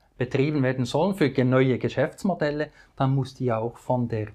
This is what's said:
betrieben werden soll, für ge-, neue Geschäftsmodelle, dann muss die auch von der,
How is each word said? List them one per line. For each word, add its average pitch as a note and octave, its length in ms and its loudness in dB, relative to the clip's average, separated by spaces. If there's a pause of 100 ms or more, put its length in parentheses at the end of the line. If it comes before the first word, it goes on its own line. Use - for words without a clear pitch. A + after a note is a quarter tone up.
(180)
betrieben C#3 460 0
werden B2+ 220 0
soll, F3 280 0
für D3+ 160 2
ge-, C3 140 2
neue C3 340 4
Geschäftsmodelle, D3 920 -2 (260)
dann C3+ 180 2
muss C3 200 -2
die B2 180 -2
auch A2+ 260 -4
von B2 300 -2
der, A2 260 -4